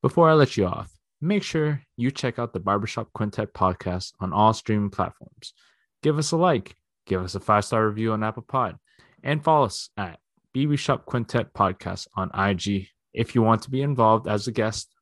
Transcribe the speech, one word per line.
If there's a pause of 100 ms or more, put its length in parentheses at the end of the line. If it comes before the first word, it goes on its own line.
Before
I
let
you
off, (280)
make
sure (140)
you
check
out
the
Barbershop
Quintet
podcast
on
all
streaming
platforms. (500)
Give
us
a
like, (300)
give
us
a
five-star
review
on
Apple
Pod, (440)
and
follow
us
at (320)
B
B
Shop
Quintet
Podcast
on
I
G. (240)
If
you
want
to
be
involved
as
a
guest